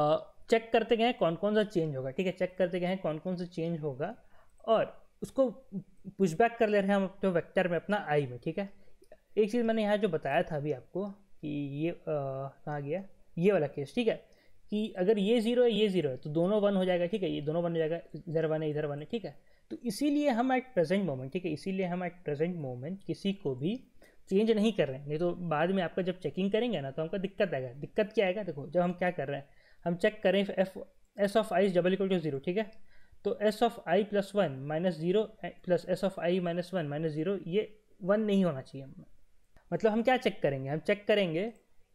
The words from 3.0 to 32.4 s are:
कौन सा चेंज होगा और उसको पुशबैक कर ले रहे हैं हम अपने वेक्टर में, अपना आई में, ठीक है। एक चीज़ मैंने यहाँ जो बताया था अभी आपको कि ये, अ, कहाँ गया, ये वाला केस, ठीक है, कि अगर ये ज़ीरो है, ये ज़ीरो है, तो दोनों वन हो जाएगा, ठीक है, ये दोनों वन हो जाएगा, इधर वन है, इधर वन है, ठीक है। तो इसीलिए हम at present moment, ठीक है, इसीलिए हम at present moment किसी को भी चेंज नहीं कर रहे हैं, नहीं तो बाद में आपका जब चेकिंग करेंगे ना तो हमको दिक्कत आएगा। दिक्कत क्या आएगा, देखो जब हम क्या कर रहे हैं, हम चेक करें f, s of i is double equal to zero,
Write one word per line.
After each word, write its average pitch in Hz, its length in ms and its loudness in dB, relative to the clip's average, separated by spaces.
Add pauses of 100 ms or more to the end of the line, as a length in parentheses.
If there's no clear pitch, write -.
कौन 185 180 -6
सा 180 100 -8
चेंज 170 340 -4
होगा 139 340 -6 (520)
और 214 300 2 (260)
उसको 262 260 2 (720)
पुशबैक 196 400 4
कर 220 100 4
ले 208 120 4
रहे 196 80 2
हैं 202 80 4
हम 196 80 2
अपने 190 280 -2
वेक्टर 180 360 0
में, 170 80 0
अपना 196 320 -2
आई 147 180 2
में, 123 120 -10
ठीक 165 200 -6
है। 196 100 -4 (680)
एक 208 140 4
चीज़ 240 140 2
मैंने 226 180 2
यहाँ 208 140 2
जो 208 120 0
बताया 156 340 0
था 165 140 -6
अभी 147 160 -2
आपको 175 360 -6
कि - 400 -14
ये, 147 420 -4
अ, 170 40 -6 (120)
कहाँ 139 760 -6
गया, 160 200 -4 (340)
ये 185 160 4
वाला 160 160 2
केस, - 260 -10
ठीक 233 140 0
है, 175 60 2 (560)
कि 214 280 -2
अगर 202 200 4
ये 220 220 4
ज़ीरो 240 220 2
है, 240 80 4
ये 214 180 4
ज़ीरो 165 220 0
है, 127 60 -6
तो 151 160 -10
दोनों 185 300 2
वन 202 140 4
हो 185 80 2
जाएगा, 180 220 2
ठीक 190 160 -4
है, 160 80 0
ये 151 100 -4
दोनों 151 220 -2
वन 170 100 -2
हो 165 60 -2
जाएगा, 160 220 -2 (180)
इधर 160 280 -2
वन 156 160 -2
है, 156 80 -2
इधर 151 160 -2
वन 143 120 -6
है, 151 80 -10
ठीक 220 180 -6
है। 143 100 -10 (360)
तो 320 140 -8
इसीलिए 285 460 0
हम 254 220 2
at 254 180 -2
present 185 360 2
moment, 131 260 -4
ठीक 180 120 -4
है, 165 80 -4
इसीलिए 190 340 -4
हम 180 180 -4
at 175 200 -10
present 156 360 -2
moment 135 460 -8
किसी 190 280 -2
को 143 220 -4
भी 165 200 -2 (540)
चेंज 220 200 4
नहीं 220 220 4
कर 147 160 0
रहे 131 100 -8
हैं, 143 80 -14
नहीं 151 120 -2
तो 175 120 0 (180)
बाद 160 220 2
में 190 120 2
आपका 170 200 -2
जब 175 180 -4
चेकिंग 185 320 -2
करेंगे 226 280 0
ना 139 100 -6
तो 160 120 -4
हमको 165 160 -4
दिक्कत 190 360 -2
आएगा। 131 200 -6
दिक्कत 175 400 -2
क्या 202 120 4
आएगा, 185 160 -2
देखो 143 260 -8
जब 170 120 2
हम 175 140 2
क्या 180 180 -2
कर 139 160 -4
रहे 139 100 -4
हैं, 143 100 -14 (360)
हम 175 120 0
चेक 208 260 2
करें 190 220 4
f, 196 340 -2 (380)
s 202 200 0
of 214 160 2
i 180 100 4
is 196 120 2
double 180 220 4
equal 190 140 0
to 185 120 2
zero, 135 220 -4